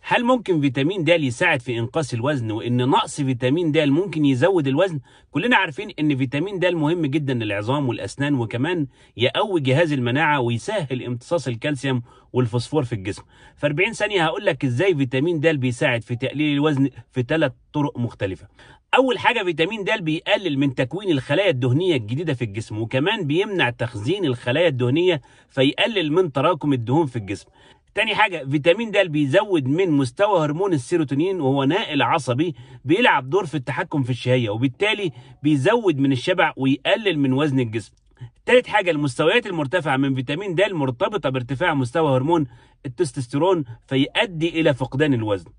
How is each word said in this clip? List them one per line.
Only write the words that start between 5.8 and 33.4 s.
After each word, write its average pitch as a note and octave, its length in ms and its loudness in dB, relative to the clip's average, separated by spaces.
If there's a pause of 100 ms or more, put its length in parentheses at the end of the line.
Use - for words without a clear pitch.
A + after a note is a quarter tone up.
إن D3 160 2
فيتامين C#3+ 420 -2
د E3+ 80 2
مهم E3 400 2
جدا C3+ 280 -2
للعظام A2+ 540 -2
والأسنان، C3+ 460 -2
وكمان C3+ 520 -2 (300)
يقوي F3+ 440 0
جهاز C#3+ 320 2
المناعة C#3+ 480 2
ويسهل D3+ 640 -4
امتصاص B2 440 -4
الكالسيوم C3 540 -4 (300)
والفوسفور B2 500 0
في A#2+ 100 -4
الجسم. G2 300 -6 (340)
في - 100 -2
أربعين E3+ 260 0
ثانية G#3 320 0
هقول D#3+ 200 -2
لك E3 200 0
إزاي D3 300 2
فيتامين C#3 460 0
د C#3 60 2
بيساعد B2+ 560 0
في A#2+ 140 -6
تقليل C#3+ 360 -2
الوزن C#3+ 380 2 (200)
في B2+ 120 -4
ثلاث D3 300 0 (200)
طرق C#3+ 260 -2
مختلفة. G#2 500 -6 (480)
أول B3 220 4
حاجة، A3+ 240 2
فيتامين F3+ 420 -2
د F#3+ 60 -2
بيقلل F3 680 -2
من C#3 160 0
تكوين F3 360 -4
الخلايا F#3 400 0
الدهنية C#3 460 2
الجديدة C3 380 -4
في B2 100 -6
الجسم، G#2+ 340 -8
وكمان D3+ 480 -2
بيمنع E3 440 0
تخزين A#2+ 540 -4
الخلايا C3+ 440 0
الدهنية C#3+ 520 2 (280)
فيقلل D#3+ 640 0
من F3 200 2
تراكم D3 400 0
الدهون C3 340 2
في B2 100 -6
الجسم. G2 320 -8 (460)
تاني G#3+ 200 -2
حاجة، F#3+ 360 0
فيتامين E3+ 400 0
د F#3+ 60 -2
بيزود E3 680 2
من E3 240 2
مستوى D#3+ 500 2
هرمون D#3 320 0
السيروتونين، D#3+ 680 -2
وهو C3+ 240 2
ناقل D3+ 380 0
عصبي C#3 520 0 (300)
بيلعب D#3 460 2
دور F#3+ 160 0